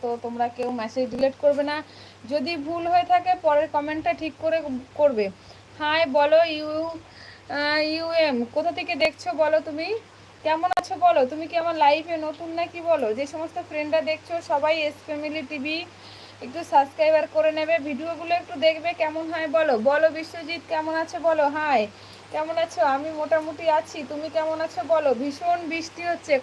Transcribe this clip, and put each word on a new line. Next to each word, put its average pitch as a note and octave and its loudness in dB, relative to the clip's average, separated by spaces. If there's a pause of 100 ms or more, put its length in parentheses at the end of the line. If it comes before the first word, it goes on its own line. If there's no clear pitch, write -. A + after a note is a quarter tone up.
তো A#3+ -2
তোমরা A#3+ -2
কেউ A#3+ -6
মেসেজ A#3+ -4
ডিলিট C4 0
করবে C#4+ 4
না। D4 -2 (480)
যদি D4+ -2
ভুল E4+ -4
হয়ে F4 4
থাকে F4+ 2
পরের D4+ 4
কমেন্টটা D#4 -2
ঠিক D#4+ -6
করে D#4+ 0 (320)
করবে। A3+ 2 (480)
হাই D#4 2
বলো D4 6
ইউ, D#4 -2
আহ, D4+ -4
ইউএম, D#4 0
কোথা D#4 -2
থেকে F4 -4
দেখছো D#4 -2
বলো, D#4 2
তুমি D#4+ -6 (480)
কেমন D#4+ 0
আছো F4+ -4
বলো, E4+ 6
তুমি D#4 -6
কি E4 -4
আমার E4+ 0
লাইভে D#4 2
নতুন D#4 -6
নাকি E4+ -6
বলো। D4 0
যে C#4 -4
সমস্ত D#4+ -8
ফ্রেন্ডরা D4+ -2
দেখছো D#4 -4
সবাই D#4 2
এস D4+ -2 (120)
ফ্যামিলি D4+ -6
টিভি D4+ -6 (580)
একটু C#4+ -10
সাবস্ক্রাইবার D#4 4
করে D#4 2
নেবে, D#4 0
ভিডিওগুলো D#4 -4
একটু F4 -4
দেখবে D#4+ 2
কেমন D#4+ -4
হয় D#4+ -4
বলো। D4 2
বলো D4 4
বিশ্বজিৎ D#4+ -8
কেমন D#4+ -2
আছো E4 -4
বলো, D#4 4
হাই C#4+ 0 (460)
কেমন D#4+ -4
আছো? E4+ 0
আমি C#4+ 0
মোটামুটি D#4 -2
আছি, D#4 0
তুমি D4+ -8
কেমন D#4 -2
আছো D#4+ -4
বলো। D4+ 4
ভীষণ E4 -2
বৃষ্টি E4 -8
হচ্ছে, E4 0